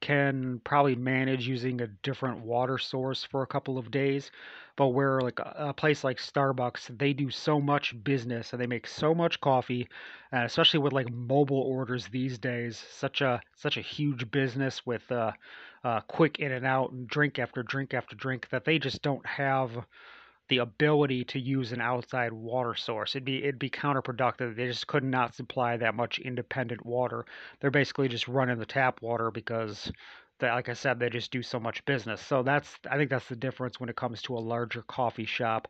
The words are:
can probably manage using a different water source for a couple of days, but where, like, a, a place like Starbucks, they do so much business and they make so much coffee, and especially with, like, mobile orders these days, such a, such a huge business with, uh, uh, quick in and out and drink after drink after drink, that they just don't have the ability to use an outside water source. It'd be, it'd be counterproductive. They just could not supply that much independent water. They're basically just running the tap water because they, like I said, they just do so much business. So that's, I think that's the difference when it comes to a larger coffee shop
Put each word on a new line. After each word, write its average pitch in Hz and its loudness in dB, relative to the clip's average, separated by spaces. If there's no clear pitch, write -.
can 135 2
probably 143 6
manage 131 0
using 127 -2
a 117 -4
different 123 -4
water 123 0
source 131 -2
for 135 -2
a 127 -2
couple 131 -2
of 110 -8
days, 139 0
but 139 4
where, 135 4
like, 123 -2
a, - -8
a 135 -4
place 151 2
like 131 0
Starbucks, 127 0
they 143 4
do 135 0
so 151 2
much 143 2
business 123 -2
and 123 -2
they 123 -2
make 120 -4
so 156 2
much 170 0
coffee, 127 2
and 123 2
especially 160 6
with, 139 2
like, 127 0
mobile 135 4
orders 127 -2
these 127 -2
days, 120 -4
such - -4
a, 123 4
such 147 -2
a 113 -6
huge 131 -2
business 135 0
with, 120 -4
uh, 113 2
uh, 113 0
quick - 2
in 143 -2
and 127 -2
out 131 2
and 123 -10
drink 147 0
after 123 -2
drink 135 -4
after 120 -6
drink, 131 -6
that 131 -2
they 156 4
just 139 -2
don't 143 0
have 135 0
the 131 4
ability 135 4
to - -4
use 127 0
an 123 -2
outside 120 0
water 117 -2
source. 110 -4
It'd 131 -6
be, 131 -2
it'd 135 -2
be 135 -2
counterproductive. 127 0
They 123 -2
just 120 -6
could 143 2
not 131 0
supply 120 0
that 113 2
much 113 -2
independent 120 -4
water. 117 -2
They're 143 2
basically 135 4
just 120 -2
running 123 2
the 110 -4
tap 131 2
water 113 0
because 113 -4
they, 127 2
like 120 0
I 120 -4
said, 123 0
they 120 2
just 117 -4
do 123 -4
so - -4
much 117 -6
business. 113 -2
So 131 2
that's, 139 0
I 127 0
think 143 2
that's 131 -2
the 127 -8
difference 123 -6
when 123 -6
it 113 -6
comes 117 -4
to 123 -6
a - -4
larger 117 -2
coffee 117 -2
shop 113 0